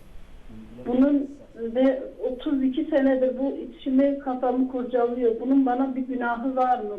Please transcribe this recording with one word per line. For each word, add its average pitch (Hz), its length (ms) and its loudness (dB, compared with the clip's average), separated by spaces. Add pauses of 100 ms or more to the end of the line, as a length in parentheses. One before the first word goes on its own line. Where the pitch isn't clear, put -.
(880)
Bunun 269 440 4 (260)
ve 247 460 2 (280)
otuz 262 320 -2
iki 262 220 0
senedir 262 540 2
bu 277 180 -4
içimi, 277 600 0
kafamı 254 540 -2
kurcalıyor. 240 680 0
Bunun 262 260 4
bana 262 300 0
bir 262 60 -4
günahı 240 540 -4
var 254 220 2
mı? 208 200 -6